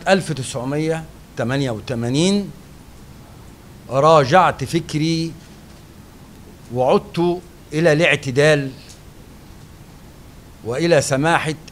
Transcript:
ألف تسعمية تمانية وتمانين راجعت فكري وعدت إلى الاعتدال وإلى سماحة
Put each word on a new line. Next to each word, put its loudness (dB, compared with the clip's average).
ألف 0
تسعمية -6
تمانية -2
وتمانين -2
راجعت 4
فكري -4
وعدت 0
إلى 2
الاعتدال 2
وإلى 2
سماحة 0